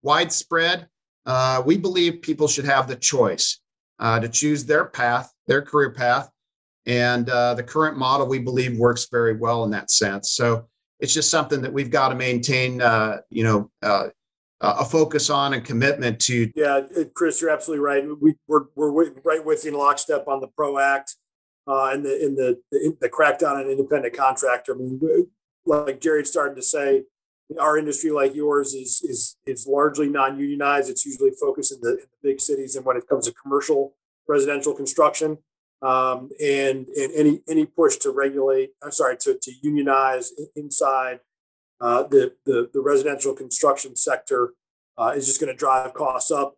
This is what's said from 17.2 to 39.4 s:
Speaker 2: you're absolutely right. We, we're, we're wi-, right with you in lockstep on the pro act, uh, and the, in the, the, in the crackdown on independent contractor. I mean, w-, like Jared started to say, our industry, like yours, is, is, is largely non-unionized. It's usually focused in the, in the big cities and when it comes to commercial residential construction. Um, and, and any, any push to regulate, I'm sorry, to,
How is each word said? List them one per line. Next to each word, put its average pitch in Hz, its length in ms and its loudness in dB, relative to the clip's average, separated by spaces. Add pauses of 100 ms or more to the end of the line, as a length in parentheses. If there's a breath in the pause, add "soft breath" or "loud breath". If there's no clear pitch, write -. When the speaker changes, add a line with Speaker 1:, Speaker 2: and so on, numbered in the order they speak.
Speaker 2:
you're 165 100 0
absolutely 147 340 -2
right. 143 200 0 (160)
We, 151 140 4 (120)
we're, 147 280 2
we're 147 160 0
wi-, 160 340 2
right 160 200 0
with 151 200 0
you 151 80 -4
in 147 60 -4
lockstep 143 500 2
on 135 120 -2
the 131 80 -10
pro 143 300 -2
act, 139 380 0 (500)
uh, 135 200 0
and 139 180 -2
the, 135 200 -2
in 139 100 -2
the, 127 260 0 (100)
the, 143 140 0
in 156 160 0
the - 80 -2
crackdown 147 480 2
on 135 120 -4
independent 135 460 -2
contractor. 127 600 0
I - 20 -6
mean, 127 220 -8
w-, 311 300 0 (380)
like 147 340 0
Jared 151 260 0
started 139 300 -2
to 131 60 -10
say, 139 420 2 (560)
our 151 160 4
industry, 151 340 -2
like 135 240 2
yours, 143 380 0
is, 131 300 0
is, - 340 -2 (100)
is 131 200 -6
largely 143 420 2
non-unionized. 143 800 -2
It's - 160 0
usually 135 340 0
focused 139 340 0
in 123 100 -14
the, 117 80 0
in 123 60 0
the - 340 -8
big 135 100 -4
cities 135 360 0
and 127 100 -6
when 123 100 0
it 127 100 -6
comes 139 200 0
to - 80 -2
commercial 139 600 -2 (340)
residential 143 460 0
construction. 151 640 0 (440)
Um, 131 480 0 (120)
and, 135 460 0
and 135 260 -4
any, 151 320 4
any 156 200 2
push 160 320 2
to 139 120 0
regulate, 135 600 0 (120)
I'm 143 100 -8
sorry, 127 260 0
to, 135 240 0